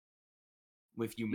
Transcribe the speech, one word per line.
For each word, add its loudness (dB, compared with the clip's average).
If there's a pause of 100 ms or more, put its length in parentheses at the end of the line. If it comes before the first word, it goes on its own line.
(1000)
if 0
you 0